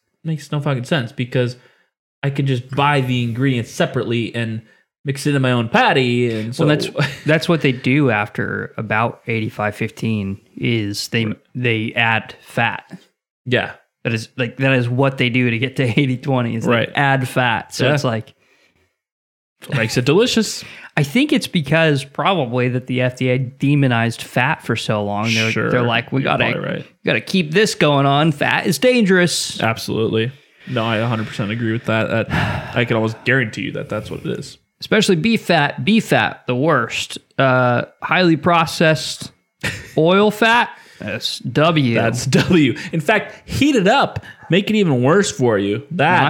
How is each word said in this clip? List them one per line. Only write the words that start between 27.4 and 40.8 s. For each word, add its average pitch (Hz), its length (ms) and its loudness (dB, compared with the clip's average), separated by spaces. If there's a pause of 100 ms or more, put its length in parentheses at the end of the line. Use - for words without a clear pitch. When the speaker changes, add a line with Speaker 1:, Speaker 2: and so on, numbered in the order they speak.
Speaker 2:
this 208 240 2
going 143 300 2
on. 143 260 4
Fat 127 340 0
is 196 120 0
dangerous." 190 840 2
Speaker 1:
Absolutely. 113 680 -2 (380)
No, 120 160 -2
I 113 120 0
a 113 100 0
hundred 110 200 -2
percent 104 240 -6
agree 113 220 -2
with 117 120 -6
that. 110 240 0
That, - 680 -2
I 120 80 2
can 117 100 0
almost 110 300 -2
guarantee 120 380 0
you - 100 -8
that 98 160 -8
that's 107 200 -8
what - 160 -10
it - 140 -6
is. - 180 -16 (220)
Speaker 2:
Especially 208 380 2
beef 220 240 0
fat. 143 420 0
Beef 202 220 2
fat, 113 420 0
the 123 80 0
worst. 127 600 -2 (200)
Uh, 127 480 2 (160)
highly 165 360 2
processed 165 920 0 (320)
Speaker 1:
<laughs> - 340 -10
Speaker 2:
oil 190 340 4
fat. 226 380 2 (300)